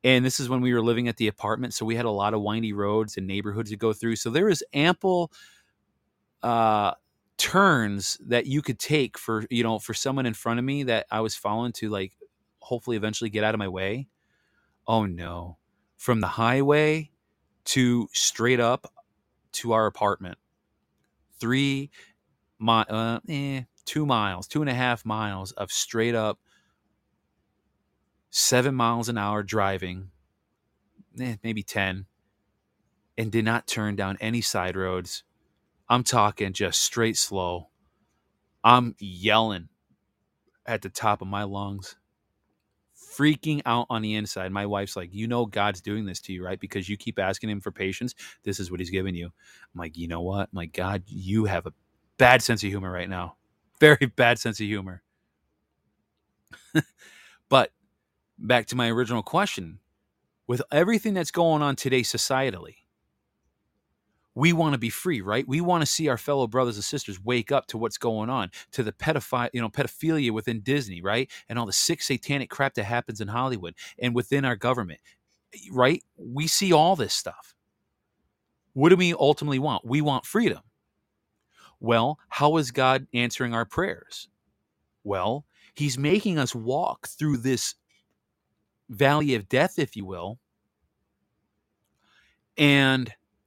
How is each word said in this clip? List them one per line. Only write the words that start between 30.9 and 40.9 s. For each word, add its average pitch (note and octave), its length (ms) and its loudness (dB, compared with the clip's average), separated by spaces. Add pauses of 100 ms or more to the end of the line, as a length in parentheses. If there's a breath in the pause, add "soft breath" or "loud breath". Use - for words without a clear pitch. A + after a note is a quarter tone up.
eh, A#2+ 240 -4
maybe A2 180 -4
ten, F#2+ 440 -2 (1120)
and A2 140 -4
did A2 140 2
not A2+ 220 0
turn G#2 280 -4
down G2 260 -4
any A2+ 200 -2
side F#2 360 -2
roads. F#2 460 -6 (640)
I'm B2 140 4
talking G#2 500 2
just F#2+ 280 -2
straight A2+ 360 0
slow. F2+ 520 -4 (960)
I'm A#2+ 340 8
yelling G2+ 720 0 (960)
at A2+ 160 -4
the G2 60 -10
top G#2 320 0